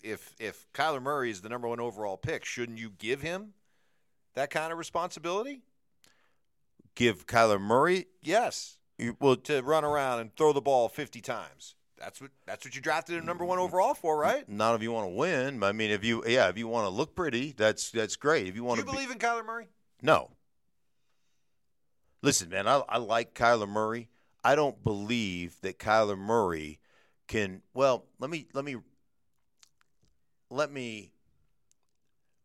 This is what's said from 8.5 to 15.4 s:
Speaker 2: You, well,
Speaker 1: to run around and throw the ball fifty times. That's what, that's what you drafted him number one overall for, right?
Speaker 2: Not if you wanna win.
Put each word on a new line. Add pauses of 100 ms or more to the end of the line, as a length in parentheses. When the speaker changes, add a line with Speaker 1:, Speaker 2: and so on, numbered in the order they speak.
Speaker 2:
You,
well,
Speaker 1:
to
run
around
and
throw
the
ball
fifty
times. (220)
That's
what, (140)
that's
what
you
drafted
him
number
one
overall
for,
right?
Speaker 2:
Not
if
you
wanna
win.